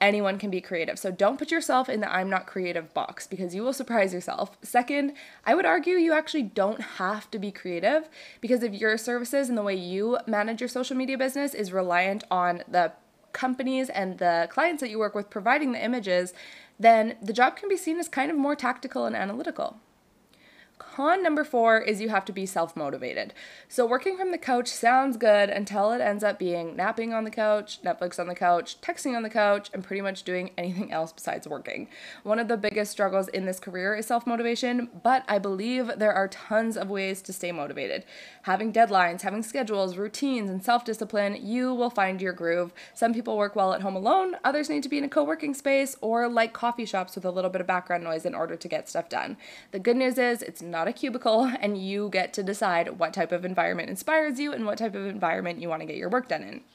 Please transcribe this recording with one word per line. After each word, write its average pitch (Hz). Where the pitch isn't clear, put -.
anyone 202
can 208
be 185
creative. 170
So 190
don't 196
put 294
yourself 269
in 240
the 208
"I'm 190
not 185
creative" 170
box, -
because 175
you 190
will 254
surprise 226
yourself. -
Second, 277
I 226
would 349
argue 349
you 330
actually 311
don't 202
have 202
to 226
be 202
creative, 196
because 240
if 214
your 214
services 247
and 247
the 214
way 202
you 190
manage 220
your 247
social 254
media 262
business 269
is 196
reliant 185
on 175
the 170
companies 262
and 190
the 170
clients 320
that 247
you 214
work 208
with 202
providing 247
the -
images, 190
then 226
the 202
job 240
can 403
be 381
seen 330
as 349
kind 285
of 320
more 285
tactical 254
and 220
analytical. -
Con 339
number 302
four 226
is 214
you 220
have 196
to 214
be 190
self-motivated. 143
So -
working 254
from 370
the 339
couch 247
sounds 254
good 208
until 202
it 247
ends 202
up 214
being 170
napping 226
on 226
the 220
couch, 214
Netflix 180
on 175
the 180
couch, 175
texting 302
on 233
the 220
couch, 202
and 190
pretty 196
much 196
doing 180
anything 180
else 165
besides -
working. -
One 208
of 233
the 233
biggest 208
struggles 190
in 190
this 185
career 190
is 220
self-motivation, 240
but 262
I 202
believe 220
there 214
are 190
tons 220
of 196
ways 190
to 190
stay 175
motivated. 143
Having 196
deadlines, 190
having 202
schedules, 208
routines, 214
and 185
self-discipline, 220
you 254
will 240
find 190
your 185
groove. 175
Some 233
people 220
work 202
well 190
at -
home 190
alone, 349
others 277
need 294
to 269
be 285
in 277
a 277
co-working 302
space 277
or 233
like 226
coffee 233
shops 190
with 185
a 185
little 180
bit 185
of 180
background 180
noise 160
in 170
order 165
to 165
get 156
stuff -
done. -
The 196
good 240
news 254
is 240
it's -
not 170
a 233
cubicle, 247
and 208
you 196
get 185
to 202
decide 185
what 160
type 165
of 180
environment 175
inspires 302
you 294
and 240
what 208
type 214
of 196
environment 185
you 170
want 160
to 160
get 156
your -
work 247
done 151
in. -